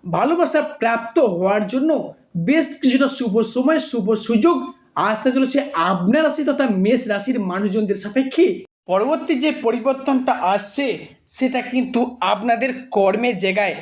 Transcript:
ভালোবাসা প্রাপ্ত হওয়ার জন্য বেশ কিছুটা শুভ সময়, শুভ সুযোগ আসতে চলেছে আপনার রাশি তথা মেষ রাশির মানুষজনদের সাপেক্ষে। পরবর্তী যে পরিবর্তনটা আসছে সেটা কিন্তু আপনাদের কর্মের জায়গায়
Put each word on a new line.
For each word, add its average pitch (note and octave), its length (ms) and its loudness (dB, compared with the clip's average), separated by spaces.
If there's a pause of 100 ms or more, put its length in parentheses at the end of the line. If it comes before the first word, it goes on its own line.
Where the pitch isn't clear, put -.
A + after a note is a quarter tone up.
ভালোবাসা D4 540 2
প্রাপ্ত A#3 580 -2
হওয়ার G3+ 480 2
জন্য C4 460 0 (240)
বেশ C4+ 300 2 (140)
কিছুটা C4 260 4
শুভ A3+ 340 0
সময়, C4 380 2
শুভ A3 360 -2
সুযোগ A#3 420 2 (380)
আসতে G#3+ 360 0
চলেছে C4 280 0 (140)
আপনার F#3 500 2
রাশি D4+ 200 0
তথা C4+ 260 0
মেষ G#3 380 2
রাশির G#3+ 320 -2
মানুষজনদের G3 560 -2
সাপেক্ষে। C4 680 0 (240)
পরবর্তী B3+ 480 0
যে C#4+ 160 0
পরিবর্তনটা B3+ 800 0
আসছে G3+ 680 -2 (260)
সেটা B3+ 360 -2
কিন্তু B3 600 -2
আপনাদের A3+ 480 0 (220)
কর্মের G#3 460 0
জায়গায় F#3+ 440 -2